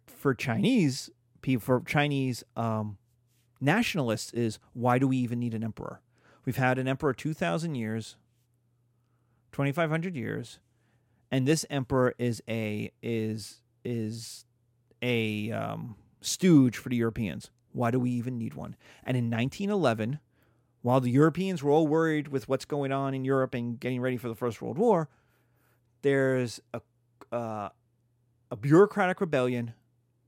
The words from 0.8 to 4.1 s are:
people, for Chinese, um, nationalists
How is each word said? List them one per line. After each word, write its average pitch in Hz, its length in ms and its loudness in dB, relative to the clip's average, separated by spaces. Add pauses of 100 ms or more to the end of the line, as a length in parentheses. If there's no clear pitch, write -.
people, 127 240 0
for 127 160 4
Chinese, 143 600 0 (140)
um, 110 400 -4 (640)
nationalists 147 720 0